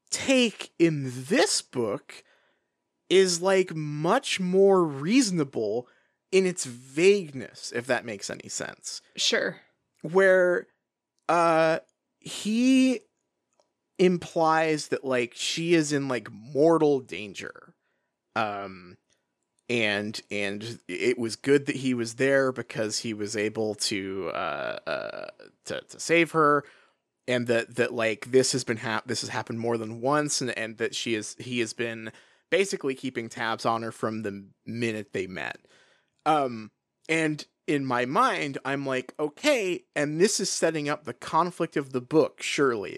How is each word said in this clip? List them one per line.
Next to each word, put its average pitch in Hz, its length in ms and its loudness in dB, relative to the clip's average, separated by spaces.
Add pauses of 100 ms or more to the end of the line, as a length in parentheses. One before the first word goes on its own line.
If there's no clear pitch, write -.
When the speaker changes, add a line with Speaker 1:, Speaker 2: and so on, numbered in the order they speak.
(120)
Speaker 1:
take - 680 0
in 147 320 2 (140)
this 269 360 2
book - 600 -6 (880)
is, 180 320 4
like, 185 340 2
much 156 640 -2
more 190 440 6
reasonable 147 1040 0 (440)
in 190 140 6
its 180 200 -4
vagueness, 135 1120 0
if 120 120 -4
that 120 180 0
makes 107 240 -10
any - 200 -10
sense. - 520 -10 (140)
Speaker 2:
Sure. - 420 0 (460)
Speaker 1:
Where, 185 640 4 (600)
uh, 165 520 4 (400)
he 254 800 2 (960)
implies 160 920 2
that, - 140 -4
like, 123 320 0
she 165 380 0
is 151 180 4
in, 139 160 -2
like, 117 240 -4
mortal 147 680 4
danger. - 760 -12 (600)
Um, 98 600 -6 (720)
and, 107 500 -2 (120)
and 104 560 -6
it 107 300 -2
was 113 180 -6
good 139 300 2
that 131 120 -4
he 127 160 -2
was 117 220 -4
there 135 360 2
because 110 480 -6
he 113 140 -8
was 104 220 -6
able 107 400 -2
to, 95 580 -4
uh, 71 540 -6
uh, 53 400 -6 (380)
to, - 160 -6
to - 180 -20
save 165 320 2
her, 147 320 4 (640)
and 123 200 0
that, 117 280 0
that, 120 180 2
like, 113 380 -2
this 127 220 6
has 131 100 -2
been 117 140 -2
hap-, 110 300 -4
this 117 140 -4
has 120 80 -8
happened 113 300 -6
more 117 180 0
than 113 240 -8
once, 147 400 2
and, 120 160 -4
and 110 200 -8
that 110 180 -2
she - 200 -2
is, 107 240 -8
he 123 200 -6
has 110 140 -2
been 113 380 -8 (380)
basically 185 460 0
keeping 117 340 -8
tabs 113 360 -4
on 113 180 0
her 113 80 -8
from 110 320 -6
the 101 220 -8 (200)
minute 110 480 -6
they 92 140 -4
met. 80 300 -10 (680)
Um, 127 460 0 (360)
and 160 380 0 (220)
in 143 180 0
my 123 200 0
mind, 156 600 0
I'm 139 220 -4
like, 127 320 -4
"Okay, 185 640 -2 (120)
and 151 240 -2
this 202 200 2
is 196 100 -4
setting 160 400 -2
up 147 140 -4
the 120 100 -10
conflict 170 640 -2
of 135 140 -6
the 127 100 -2
book, 139 400 2
surely. 110 560 0